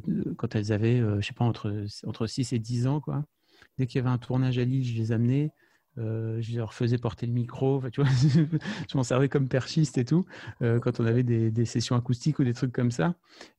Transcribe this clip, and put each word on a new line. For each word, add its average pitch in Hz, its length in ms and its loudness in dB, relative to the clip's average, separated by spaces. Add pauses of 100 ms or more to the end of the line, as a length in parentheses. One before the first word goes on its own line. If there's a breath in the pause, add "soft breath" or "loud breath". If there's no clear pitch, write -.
de, - 280 -2
quand - 220 -4
elles 107 160 0
avaient, 113 280 2
euh, 104 220 2
je 101 60 -6
sais - 60 -10
pas, - 120 0
entre, 104 400 -2 (200)
entre 110 220 -4
six 123 260 -4
et 120 60 0
dix 120 280 -2
ans, 143 120 0
quoi. 143 260 -4 (520 soft breath)
Dès 127 100 0
qu'il 135 120 -2
y - 20 2
avait 127 120 0
un 123 40 2
tournage 127 400 0
à 123 60 2
Lille, 131 220 0
je 120 80 -2
les 113 180 -2
amenais, 127 400 2 (460 soft breath)
euh, 113 440 -4
je 113 160 -6
leur 113 160 -6
faisais 123 240 0
porter 120 280 -4
le 120 80 -2
micro, 127 440 0
enfin, 131 120 -6
tu - 120 -4
vois, 143 80 4
<laughs> 156 800 2
je - 80 -2
m'en 131 60 2
servais 135 260 2
comme 135 180 2
perchiste 139 500 0
et 127 80 2
tout, 165 200 2 (360 loud breath)
euh, 120 180 2
quand 120 200 -2
on 120 60 2
avait 117 180 4
des, 113 280 2
des 117 140 2
sessions 120 300 -2
acoustiques 123 440 0
ou 147 40 2
des 120 100 2
trucs 123 200 -4
comme 120 180 0
ça. 165 240 0 (440 loud breath)